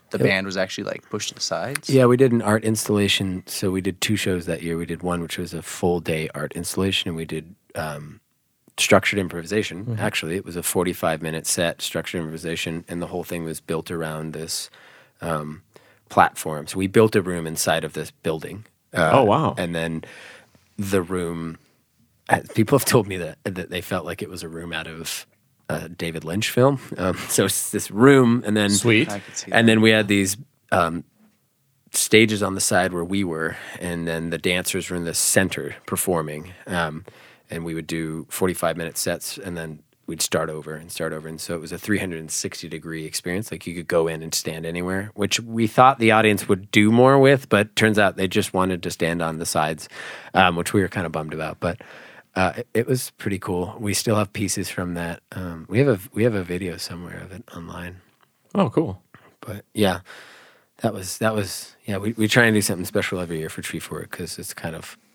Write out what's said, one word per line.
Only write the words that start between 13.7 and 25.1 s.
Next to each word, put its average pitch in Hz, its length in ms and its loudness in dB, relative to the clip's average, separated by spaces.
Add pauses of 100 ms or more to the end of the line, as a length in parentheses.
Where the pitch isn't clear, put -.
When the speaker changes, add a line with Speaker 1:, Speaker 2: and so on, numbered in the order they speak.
Speaker 2:
around 80 420 -6
this, 80 380 -8 (500)
um, 78 420 -6 (460)
platform. 78 580 2
So - 120 -8
we 95 80 0
built 110 300 6
a 104 40 6
room 87 260 -4
inside 80 380 0
of 76 80 -6
this 78 180 -8
building. 80 540 -6 (300)
Uh, 82 180 4
Speaker 4:
Oh, 131 120 6
wow. 110 340 4
Speaker 2:
and 85 160 -2
then 82 300 -4 (720)
the 98 240 0
room, 85 560 -4 (720)
uh, 101 100 4 (140)
people 113 240 4
have - 80 2
told 110 200 4
me 95 120 -6
that, 82 260 -8
that 90 240 -6
they 90 140 -4
felt 90 240 -4
like 87 160 -6
it 85 80 -8
was 90 120 -12
a 85 60 -10
room 85 240 -10
out 80 140 -6
of 80 400 -10 (420)